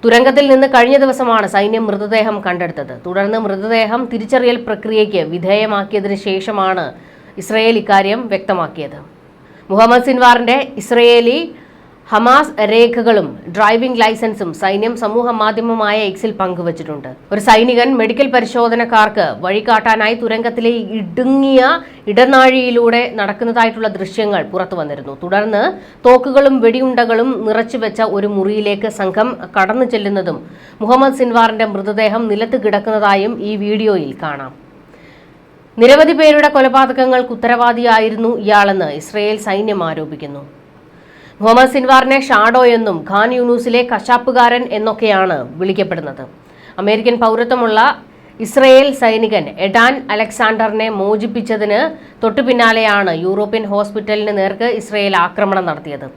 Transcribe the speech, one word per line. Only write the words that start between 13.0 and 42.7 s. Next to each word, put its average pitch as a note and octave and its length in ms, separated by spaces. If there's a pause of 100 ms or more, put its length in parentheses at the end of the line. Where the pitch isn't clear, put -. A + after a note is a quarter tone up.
ഡ്രൈവിംഗ് A3+ 540
ലൈസൻസും G#3+ 520
സൈന്യം G3+ 440
സമൂഹ A#3 340
മാധ്യമമായ A3 680
എക്സിൽ G#3 340
പങ്കുവച്ചിട്ടുണ്ട്. E3 840 (160)
ഒരു G#3 80
സൈനികൻ A#3+ 580
മെഡിക്കൽ A3+ 300
പരിശോധനക്കാർക്ക് A#3 1120
വഴികാട്ടാനായി G#3+ 760
തുരങ്കത്തിലെ A3+ 560
ഇടുങ്ങിയ B3+ 1120 (260)
ഇടനാഴിയിലൂടെ B3 1080
നടക്കുന്നതായിട്ടുള്ള A3 720
ദൃശ്യങ്ങൾ F#3+ 560
പുറത്തു F#3 320
വന്നിരുന്നു. C#3+ 480
തുടർന്ന് G#3 500 (340)
തോക്കുകളും C4 540
വെടിയുണ്ടകളും A#3 840
നിറച്ചുവെച്ച A3 560
ഒരു G3+ 260
മുറിയിലേക്ക് G3+ 600
സംഘം G#3+ 480 (240)
കടന്നു A3 240
ചെല്ലുന്നതും G3 640 (340)
മുഹമ്മദ് B3+ 320
സിൻവാറിന്റെ A#3 520
മൃതദേഹം G#3 640
നിലത്ത് A3 360
കിടക്കുന്നതായും G#3 800
ഈ G#3 140
വീഡിയോയിൽ G#3 680
കാണാം. C#3 440 (1120)
നിരവധി D4 340
പേരുടെ D4 340
കൊലപാതകങ്ങൾക്ക് C4 840
ഉത്തരവാദിയായിരുന്നു A#3 1080
ഇയാളെന്ന് G3+ 480
ഇസ്രായേൽ G3+ 520
സൈന്യം G#3 460
ആരോപിക്കുന്നു. D3+ 720 (840)
മുഹമ്മദ് A#3 280
സിൻവാറിനെ C4 580
ഷാഡോ A#3 380
എന്നും A3 440